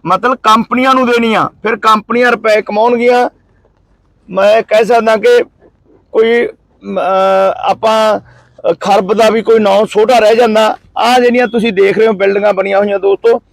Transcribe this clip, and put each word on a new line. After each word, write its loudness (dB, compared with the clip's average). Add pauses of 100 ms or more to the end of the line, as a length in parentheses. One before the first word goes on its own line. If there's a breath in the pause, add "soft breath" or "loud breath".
ਮਤਲਬ -2
ਕੰਪਨੀਆਂ 0
ਨੂੰ 0
ਦੇਣੀ 0
ਆ, -2 (140)
ਫਿਰ -4
ਕੰਪਨੀਆਂ 0
ਰੁਪਏ 0
ਕਮਾਉਣਗੀਆਂ। 0 (1000)
ਮੈਂ 2
ਕਹਿ 0
ਸਕਦਾ 0
ਕਿ 2 (720)
ਕੋਈ, 0
ਅਮ, -12
ਅਹ, 0
ਆਪਾਂ, 0
ਅਹ, -8
ਖਰਬ 0
ਦਾ 2
ਵੀ -2
ਕੋਈ 2
ਨਾਂ 2
ਛੋਟਾ 0
ਰਹਿ 2
ਜਾਂਦਾ। 0 (200)
ਆਹ 0
ਜਿਹੜੀਆਂ 0
ਤੁਸੀਂ -4
ਦੇਖ 0
ਰਹੇ 2
ਹੋ 0
ਬਿਲਡਿੰਗਾਂ 0
ਬਣੀਆਂ -2
ਹੋਈਆਂ -2
ਦੋਸਤੋ 0 (120)